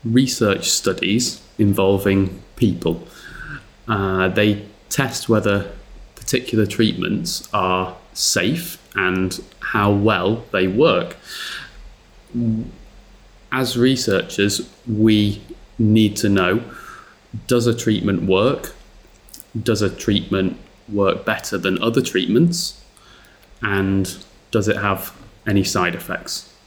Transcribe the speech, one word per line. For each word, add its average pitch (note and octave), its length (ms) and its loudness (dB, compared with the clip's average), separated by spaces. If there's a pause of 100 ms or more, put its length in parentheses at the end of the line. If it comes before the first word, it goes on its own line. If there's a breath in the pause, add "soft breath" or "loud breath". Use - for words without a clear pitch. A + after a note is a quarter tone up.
research A#2 640 2
studies G2+ 720 -2 (180)
involving G2 840 2 (140)
people. E2+ 500 0 (800 loud breath)
Uh, F#2+ 400 0
they G#2 400 2 (220)
test - 400 -4
whether G2+ 420 2 (460)
particular A2 500 -2
treatments G2+ 880 -2
are F#2 420 -2 (160)
safe - 680 -2 (140)
and F#2 440 0 (200)
how G#2 320 0
well G2+ 580 0
they F#2+ 160 0
work. G#2 500 2 (2250 loud breath)
As B2+ 260 -2
researchers, G#2 880 0 (200)
we G#2+ 520 4 (380)
need G#2+ 380 4
to G#2 120 0
know, G2 360 2 (840 loud breath)
does A#2+ 220 4
a A2+ 80 2
treatment G2+ 480 0
work? G2+ 500 2 (880)
Does G#2+ 200 2
a G2 120 2
treatment F#2+ 640 -2 (300)
work G2+ 360 0
better - 340 -4
than F#2 220 0
other A#2 220 2
treatments? B2 800 0 (800 soft breath)
And G2 540 0 (340)
does G2+ 160 0
it G#2 120 0
have G2 380 -4 (300)
any G2+ 160 2
side F2 320 0
effects? - 540 -10 (180)